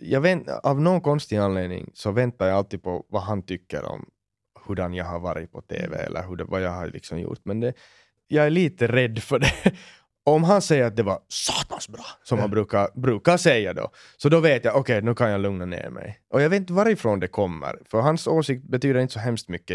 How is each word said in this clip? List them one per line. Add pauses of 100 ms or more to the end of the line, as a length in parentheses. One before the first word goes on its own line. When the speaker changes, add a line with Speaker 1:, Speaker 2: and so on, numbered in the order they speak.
Speaker 1:
jag
vänt-, (140)
av
någon
konstig
anledning
så
väntar
jag
alltid
på
vad
han
tycker
om (600)
hurdan
jag
har
varit
på
T
V
eller
hur
det,
vad
jag
har
liksom
gjort.
Men
det, (540)
jag
är
lite
rädd
för
det.
<laughs>
Om
han
säger
att
det
var
satans
bra, (180)
som
Speaker 2:
Ja.
Speaker 1:
han
brukar, (120)
brukar
säga
då, (280)
så
då
vet
jag,
okej,
nu
kan
jag
lugna
ner
mig. (140)
Och
jag
vet
inte
varifrån
det
kommer,
för
hans
åsikt
betyder
inte
så
hemskt
mycket